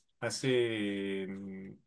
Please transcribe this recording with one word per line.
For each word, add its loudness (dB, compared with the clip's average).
hace, 2
mm, -10